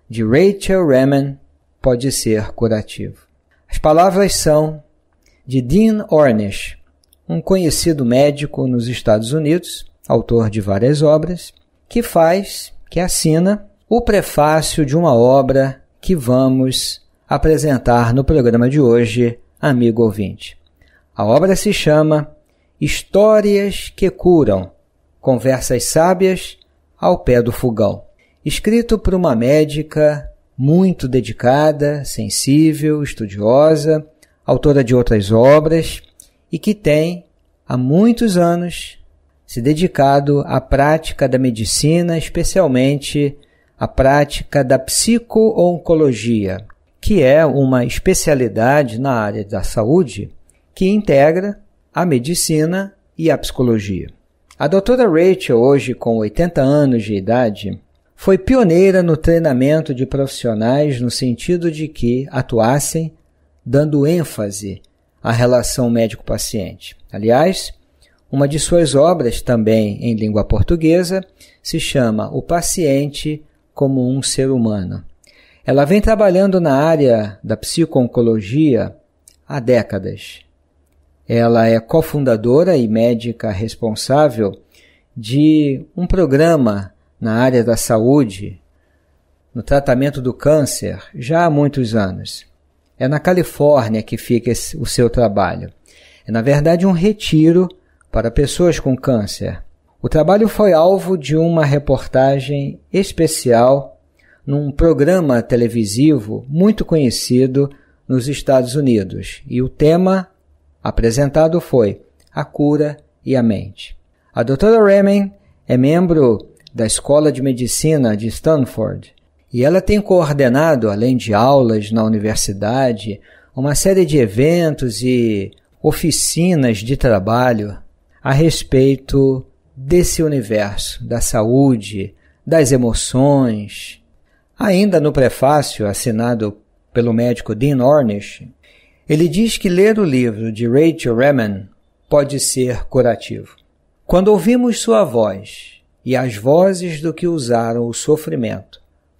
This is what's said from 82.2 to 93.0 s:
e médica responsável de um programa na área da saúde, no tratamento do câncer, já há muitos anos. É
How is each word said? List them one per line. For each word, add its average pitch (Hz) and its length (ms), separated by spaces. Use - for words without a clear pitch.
e 117 100
médica 113 640
responsável 113 1080
de 143 720
um 180 120
programa 139 880
na 110 140
área 127 280
da 113 140
saúde, 110 840
no 117 80
tratamento 139 600
do 123 100
câncer, 131 720
já 165 300
há 170 60
muitos 139 440
anos. 98 520
É 127 80